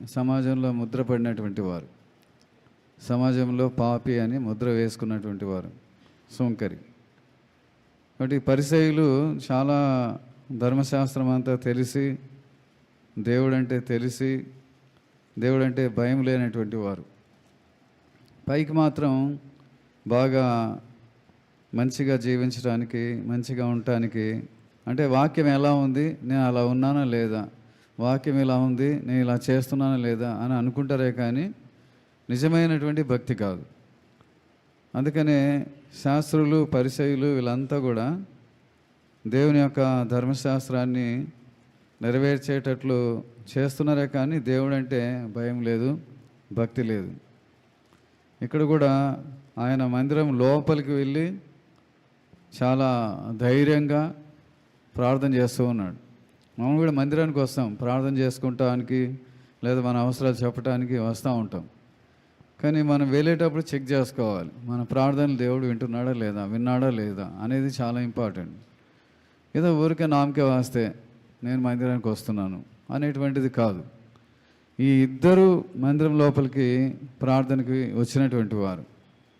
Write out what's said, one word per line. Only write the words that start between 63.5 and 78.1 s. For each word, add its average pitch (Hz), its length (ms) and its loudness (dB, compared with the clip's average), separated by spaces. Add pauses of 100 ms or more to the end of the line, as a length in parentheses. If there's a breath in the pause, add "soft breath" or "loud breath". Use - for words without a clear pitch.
చెక్ 135 160 -4
చేసుకోవాలి, 113 580 0 (140)
మన 120 200 -4
ప్రార్థనలు 139 540 2
దేవుడు 127 280 0
వింటున్నాడా 120 480 -2
లేదా, 104 320 -4
విన్నాడా 123 440 0
లేదా 101 520 -4
అనేది 131 400 -2
చాలా 120 200 -2
ఇంపార్టెంట్. 107 500 -4 (1040 soft breath)
ఏదో 160 280 2
ఊరికే 160 240 0
నామకే 143 340 2
వాస్తే 127 520 0 (500)
నేను 127 180 -2
మందిరానికి 123 460 -2
వస్తున్నాను 101 560 -4 (280)
అనేటువంటిది 139 580 -2
కాదు. 110 340 0 (960 soft breath)
ఈ 135 240 6
ఇద్దరు 175 640 6 (100)
మందిరం 147 420 2
లోపలికి 135 800 2 (260)
ప్రార్థనకి 131 720 0
వచ్చినటువంటి 120 600 0